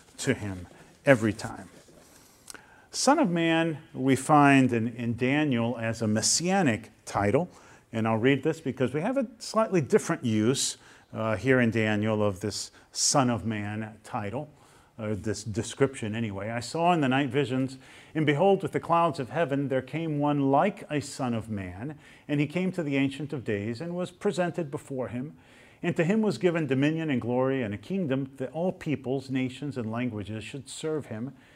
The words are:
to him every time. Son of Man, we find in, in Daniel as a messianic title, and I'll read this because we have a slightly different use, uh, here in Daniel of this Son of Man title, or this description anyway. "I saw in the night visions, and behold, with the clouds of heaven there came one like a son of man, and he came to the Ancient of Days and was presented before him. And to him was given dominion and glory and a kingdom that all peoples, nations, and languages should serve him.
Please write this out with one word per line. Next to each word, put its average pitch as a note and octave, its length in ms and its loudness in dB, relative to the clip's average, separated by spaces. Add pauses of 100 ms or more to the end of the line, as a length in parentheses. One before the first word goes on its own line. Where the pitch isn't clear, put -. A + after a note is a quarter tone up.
(180)
to C3 160 0
him F#2 320 -6 (400)
every A2+ 280 6
time. - 340 -10 (1200)
Son D4 280 4
of A3+ 120 4
Man, E3 480 2 (160)
we C3 220 4
find C#3 560 6
in, A#2 160 2
in A#2 280 -4
Daniel B2+ 640 0
as A2+ 240 -4
a G#2+ 60 2
messianic B2+ 800 2 (140)
title, A2+ 440 2 (440)
and A2 160 0
I'll A2+ 80 2
read C3+ 260 4
this D#3 160 0
because B2 340 -2
we D3+ 100 -4
have B3 140 -2
a C4 120 -2 (100)
slightly A3 420 0
different D#3+ 440 0
use, A2 540 2 (340)
uh, A2 240 -2
here C3 240 4
in A2+ 100 4
Daniel G#2+ 520 2
of G2 180 0
this - 300 -6 (200)
Son C3 400 2
of G#2+ 160 -2
Man G#2+ 560 -6
title, A#2 460 -6 (500)
or G#2+ 160 -4
this G2+ 280 -4
description A2+ 720 -2
anyway. G#2+ 360 -6
"I A#2 100 -6
saw E3+ 320 0
in E3 80 2
the C3+ 80 2
night C3+ 220 2
visions, C3 480 -2 (360)
and D#3 120 0
behold, F#3 360 4
with D3+ 100 -4
the C#3 80 -2
clouds E3+ 380 0
of A#2 120 -6
heaven C#3 380 -2
there C3 140 0
came D#3 360 -4
one C#3+ 320 2
like F3 400 2
a D3 100 -2
son B2 320 -6
of A2 160 -4
man, G2+ 500 -8 (300)
and D3 100 0
he D3 80 2
came F3+ 260 -2
to F3+ 100 -4
the C#3+ 140 -2
Ancient C3+ 360 0
of C3 120 -6
Days A2+ 360 -2
and F3 160 -8
was F3+ 140 -6
presented F3 600 -2
before C3 380 -8
him. B2+ 280 -8 (460)
And E3+ 140 0
to E3+ 80 4
him G#3+ 160 2
was G#3+ 160 2
given E3 300 2
dominion D3+ 420 2
and B2+ 120 0
glory B2+ 420 0
and G2+ 100 -4
a G2+ 60 -6
kingdom C#3 580 -4
that C3 160 -8
all E3+ 180 -2
peoples, C3 600 -4
nations, C3 480 -4
and A2 120 -4
languages G#2+ 540 -6
should - 240 -12
serve D#3 380 -6
him. A#2+ 260 -8 (240)